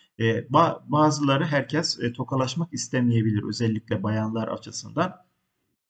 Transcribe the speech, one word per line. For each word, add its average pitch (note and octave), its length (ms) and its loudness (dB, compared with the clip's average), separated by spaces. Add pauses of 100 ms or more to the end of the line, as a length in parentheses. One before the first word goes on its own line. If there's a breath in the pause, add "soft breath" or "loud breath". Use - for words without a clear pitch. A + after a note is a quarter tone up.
(180 soft breath)
e, A2+ 60 0
ba-, C3+ 600 2
bazıları D3 580 2
herkes, D3 560 -2
e, A#2+ 120 -2
tokalaşmak C3+ 600 -4
istemeyebilir, A#2 720 2
özellikle G#2+ 600 -2
bayanlar A2 460 -2
açısından. A2+ 640 -6 (760)